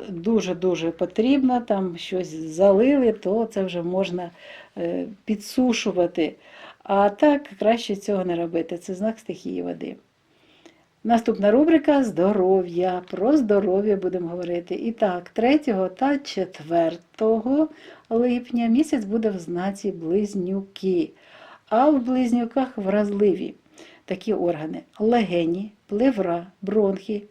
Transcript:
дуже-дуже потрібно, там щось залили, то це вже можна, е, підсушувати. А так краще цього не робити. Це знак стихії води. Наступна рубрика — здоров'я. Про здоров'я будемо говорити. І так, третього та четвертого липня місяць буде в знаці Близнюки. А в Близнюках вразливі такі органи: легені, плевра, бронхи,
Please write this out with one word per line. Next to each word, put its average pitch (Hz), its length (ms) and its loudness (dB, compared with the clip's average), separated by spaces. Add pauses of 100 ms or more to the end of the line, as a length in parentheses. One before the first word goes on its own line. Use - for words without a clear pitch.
дуже-дуже 175 800 0
потрібно, 247 680 0
там 190 360 -2
щось 175 360 -6
залили, 202 760 4
то 220 340 -2
це 208 180 -4
вже 175 180 -4
можна, 180 500 -4 (460)
е, 175 280 -4 (200)
підсушувати. 202 1080 0 (480)
А 202 260 4
так 285 400 2 (100)
краще 220 360 2
цього 196 300 -2
не 175 100 -2
робити. 170 420 -4
Це 185 160 -10
знак 214 260 -4
стихії - 420 -8
води. - 340 -8 (1080)
Наступна 220 480 2
рубрика — 294 520 4
здоров'я. 185 1000 0 (100)
Про 214 260 2
здоров'я 202 600 2
будемо 180 320 -4
говорити. 175 460 -6
І 226 160 -6
так, 185 380 -2
третього 226 600 0
та 269 280 -2
четвертого 214 1500 -2 (400)
липня 240 580 0
місяць 247 380 2
буде 220 240 -2
в 190 100 -4
знаці 180 520 -4
Близнюки. 185 1160 -2 (600)
А 262 200 4
в 285 100 4
Близнюках 240 760 -2
вразливі 202 760 0 (520)
такі 190 280 -4
органи: 170 480 -2 (180)
легені, 190 720 0 (160)
плевра, 196 600 0 (140)
бронхи, 202 680 -2